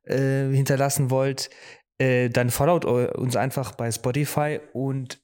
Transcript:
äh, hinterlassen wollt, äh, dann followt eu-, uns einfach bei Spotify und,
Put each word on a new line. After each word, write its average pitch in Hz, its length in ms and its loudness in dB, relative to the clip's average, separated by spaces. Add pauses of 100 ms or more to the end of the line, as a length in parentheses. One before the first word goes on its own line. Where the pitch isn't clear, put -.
äh, 135 480 0
hinterlassen 135 580 2
wollt, 131 400 0 (480)
äh, 123 320 2
dann 120 200 2
followt 160 360 2
eu-, 123 320 0
uns 123 200 -2
einfach 131 360 -2
bei 117 160 -4
Spotify 147 680 -2 (140)
und, 135 500 -6